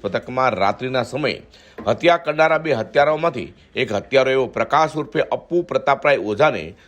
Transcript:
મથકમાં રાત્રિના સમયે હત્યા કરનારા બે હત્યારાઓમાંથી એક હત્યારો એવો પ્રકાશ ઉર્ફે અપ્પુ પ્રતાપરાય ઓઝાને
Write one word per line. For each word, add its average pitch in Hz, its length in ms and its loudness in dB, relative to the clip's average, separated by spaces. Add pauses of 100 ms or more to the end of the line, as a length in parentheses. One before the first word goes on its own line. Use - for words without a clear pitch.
મથકમાં 123 560 -2
રાત્રિના 123 440 -2
સમયે 127 360 -6 (380)
હત્યા 160 480 2
કરનારા 156 320 2
બે 156 200 0
હત્યારાઓમાંથી 147 680 0 (280)
એક 123 160 -2
હત્યારો 131 380 2
એવો 131 240 2
પ્રકાશ 143 420 0
ઉર્ફે 147 300 -2 (100)
અપ્પુ 175 260 -2
પ્રતાપરાય 139 680 0
ઓઝાને 110 320 0 (260)